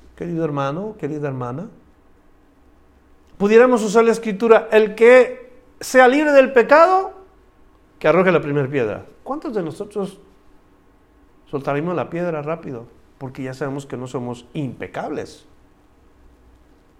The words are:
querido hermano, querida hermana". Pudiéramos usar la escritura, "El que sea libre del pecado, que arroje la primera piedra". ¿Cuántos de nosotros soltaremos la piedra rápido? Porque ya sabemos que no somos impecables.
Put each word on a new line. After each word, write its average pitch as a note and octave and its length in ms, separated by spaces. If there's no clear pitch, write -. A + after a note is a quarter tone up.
querido E3 300
hermano, D3+ 520
querida D3 300
hermana". C3 400
Pudiéramos A3+ 460
usar A3+ 220
la A3+ 60
escritura, A3 600
"El G#3+ 240
que A#3+ 560
sea B3+ 260
libre D4 240
del C4+ 220
pecado, E4+ 600
que - 80
arroje F3+ 240
la D#3 100
primera C#3+ 280
piedra". A2+ 360
¿Cuántos C#4+ 300
de F#3+ 100
nosotros F#3+ 560
soltaremos D3 480
la C3 160
piedra E3+ 320
rápido? C#3+ 440
Porque C3+ 260
ya C3 100
sabemos C#3 320
que C3+ 120
no B2+ 100
somos B2 460
impecables. D3 920